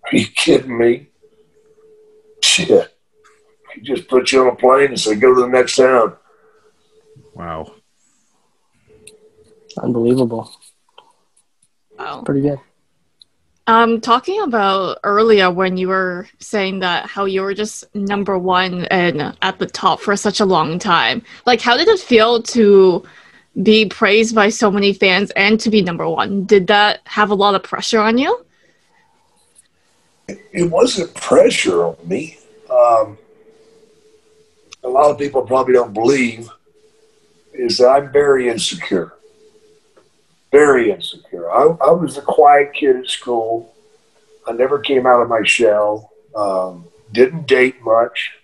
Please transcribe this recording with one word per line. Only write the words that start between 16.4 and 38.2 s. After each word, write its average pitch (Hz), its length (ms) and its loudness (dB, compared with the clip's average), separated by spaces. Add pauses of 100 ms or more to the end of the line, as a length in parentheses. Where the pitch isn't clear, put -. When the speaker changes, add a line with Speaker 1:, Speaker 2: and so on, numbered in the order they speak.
Speaker 4:
that 180 260 -4
how 196 180 -6
you 190 180 -2
were 196 120 -6
just - 400 -10
number 202 440 -4
one 180 480 -2
and 170 540 -2
at 190 180 -4
the - 80 -6
top - 340 -2
for 202 160 -2
such 202 220 -4
a 214 60 2
long 165 340 0
time. 160 440 0 (240)
Like, 247 160 0
how 247 140 2
did 339 120 2
it 415 100 4
feel 233 440 2
to 196 600 4 (600)
be 214 240 4
praised 220 480 0
by 214 160 2
so 214 200 -2
many 202 220 0
fans 190 380 0
and 208 300 0
to 226 100 -2
be 214 100 4
number 170 280 -4
one? 185 360 -4
Did 196 220 4
that 208 400 2
have 208 240 -2
a 208 40 0
lot 196 200 2
of 190 80 -2
pressure - 380 -4
on 226 180 0
you? 370 260 -2 (1800)
Speaker 1:
It 175 420 -6
wasn't 185 440 -2
pressure - 680 2
on - 200 -6
me. 160 340 -8 (320)
Um, 117 480 2 (1600)
a 123 60 -8
lot 139 220 2
of 147 80 -6
people 135 240 -2
probably 127 300 0
don't 120 220 0
believe 117 560 -2 (1040)
is 123 240 -4
that 123 100 6
I'm 135 240 2
very 135 360 2